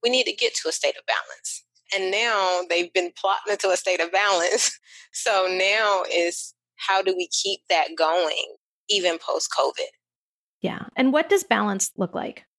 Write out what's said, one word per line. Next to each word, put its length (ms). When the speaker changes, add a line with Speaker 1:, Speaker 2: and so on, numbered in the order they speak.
Speaker 1:
we 60
need 160
to 80
get 220
to 140
a 40
state 240
of 80
balance. 600
And 160
now 500
they've 220
been 280
plotting 320
into 160
a 80
state 240
of 120
balance. 720
<laughs> 40
So 380
now 600
is 440
how 260
do 140
we 100
keep 420
that 280
going 580
even 300
post-covid? 720
Speaker 2:
Yeah. 220
And 180
what 160
does 140
balance 540
look 180
like? 300